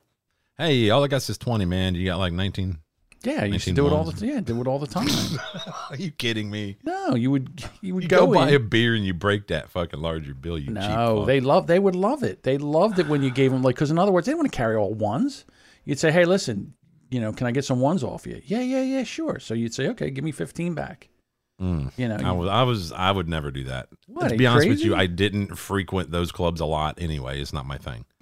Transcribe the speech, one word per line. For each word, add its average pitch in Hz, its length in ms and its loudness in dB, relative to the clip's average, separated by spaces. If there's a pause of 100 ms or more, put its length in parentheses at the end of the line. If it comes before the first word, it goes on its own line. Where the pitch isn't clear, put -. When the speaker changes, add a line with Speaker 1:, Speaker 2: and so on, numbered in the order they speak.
(580)
Speaker 1:
"Hey, 131 320 2
all 131 140 6
I 143 40 0
got 131 220 0
is 104 80 -4
twenty, 107 280 0
man. 92 300 0
You 87 100 -2
got, 90 140 -2
like, 90 120 0
nineteen?" 92 480 -4 (420)
Speaker 2:
Yeah, 269 220 -2
you 101 100 -2
used 107 120 -2
to 92 60 0
Speaker 1:
Nineteen - 40 2
Speaker 2:
do 143 120 4
it 143 40 4
all 156 140 2
Speaker 1:
ones? 160 160 -8
Speaker 2:
the, 214 60 -4
yeah, 285 120 -2
do 120 220 -4
it 123 60 -4
all 131 120 -2
the 147 80 -8
time. 240 220 -2
Speaker 1:
<laughs> - 800 -6
Are 139 80 -10
you 175 120 -6
kidding 110 400 -2
me? 101 340 -6
Speaker 2:
No, 359 320 -2
you 120 160 2
would, 135 340 -4 (160)
you 185 140 -6
would 180 80 -2
Speaker 1:
You 175 60 -4
Speaker 2:
go 180 180 8
Speaker 1:
go 208 60 4
buy 165 140 6
Speaker 2:
in. 139 80 6
Speaker 1:
a 139 40 8
beer 117 360 4
and 104 100 0
you 95 80 0
break 101 340 0
that 78 220 -4
fucking 82 300 -4
larger 80 340 -4
bill, 80 240 -8
you 71 100 -6
cheap 107 80 -6
Speaker 2:
No, 110 420 0
Speaker 1:
fuck. 101 100 0
Speaker 2:
they 135 140 4
love, 139 260 2
they 170 120 4
would 190 180 2
love 233 260 0
it. 95 200 -4
They 131 140 2
loved 160 400 2
it 170 120 2
when 147 120 2
you 135 80 2
gave 127 220 4
them, 131 100 0
like, 127 140 4
'cause 147 160 0
in 165 80 2
other 196 140 4
words, 175 120 2
they 254 60 0
didn't 330 80 0
wanna 294 100 0
carry 113 280 0
all 101 160 0
ones. 110 500 -2 (400)
You'd 143 160 -4
say, 156 120 4
"Hey, 175 120 6
listen, 170 520 0 (340)
you 123 100 -2
know, 110 140 -2
can 127 120 -4
I 120 60 0
get 135 140 0
some 127 160 0
ones 139 240 2
off - 200 -8
you?" 117 200 -12
"Yeah, 208 160 -2
yeah, 262 220 -2
yeah, 262 200 -2
sure." 311 360 -6
So - 140 -8
you'd 117 200 -2
say, 135 160 -2
"Okay, 151 220 -4
give 135 120 -6
me 156 80 -4
fifteen 170 420 -6
back." - 360 -10 (520)
Speaker 1:
Mm. 82 360 -2
Speaker 2:
You 123 100 -2
know, 107 80 -2
Speaker 1:
I 92 160 -2
Speaker 2:
you 90 80 0
Speaker 1:
was, 87 100 -2
I 113 140 4
was, 110 300 0
I 92 180 2
would 92 160 0
never 78 240 -4
do 67 140 -8
that. 64 240 -8 (180)
Speaker 2:
What, 320 220 -4
Speaker 1:
To 117 60 0
Speaker 2:
are - 20 0
Speaker 1:
be 127 80 6
Speaker 2:
you 123 40 6
Speaker 1:
honest 143 200 6
with 294 100 2
you, 180 120 2
Speaker 2:
crazy? 95 120 2
Speaker 1:
I 95 40 2
didn't 95 500 0
frequent 95 520 -2
those 85 220 -2
clubs 85 300 -2
a 80 40 -2
lot 76 360 -2
anyway. 69 400 -6
It's 71 100 -10
not 69 140 -6
my 67 120 -8
thing. 60 280 -12 (160)